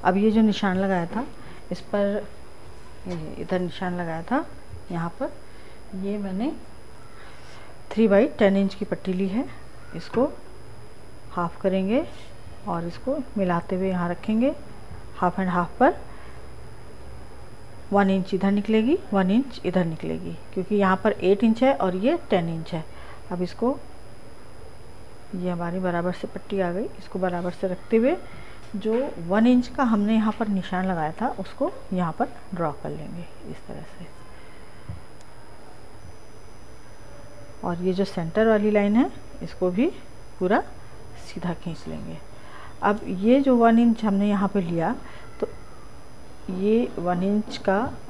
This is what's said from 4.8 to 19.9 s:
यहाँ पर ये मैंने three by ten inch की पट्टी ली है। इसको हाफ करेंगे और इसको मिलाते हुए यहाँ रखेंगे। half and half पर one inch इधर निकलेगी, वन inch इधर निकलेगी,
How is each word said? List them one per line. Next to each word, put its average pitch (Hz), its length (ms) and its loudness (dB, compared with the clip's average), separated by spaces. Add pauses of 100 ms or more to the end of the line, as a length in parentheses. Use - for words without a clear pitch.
यहाँ 170 160 -2 (120)
पर 302 120 -2 (640)
ये 196 220 -2
मैंने 196 320 -2 (1400)
three 220 180 6
by 202 180 8 (120)
ten 196 180 8
inch 196 180 4
की 208 100 -4
पट्टी 190 280 -2
ली 185 160 2
है। 226 160 0 (520)
इसको 226 280 0 (1040)
हाफ 170 320 -2
करेंगे 196 420 2 (640)
और 170 180 -2
इसको 254 300 -2 (220)
मिलाते 180 380 2
हुए 190 140 2
यहाँ 175 200 0
रखेंगे। 220 440 2 (600)
half 180 260 2
and 185 100 2
half 175 280 0
पर 311 180 6 (2000)
one 202 180 6
inch 190 240 2
इधर 196 180 4
निकलेगी, 220 460 4 (140)
वन 190 180 4
inch 240 340 2
इधर 180 200 4
निकलेगी, 165 520 -4 (180)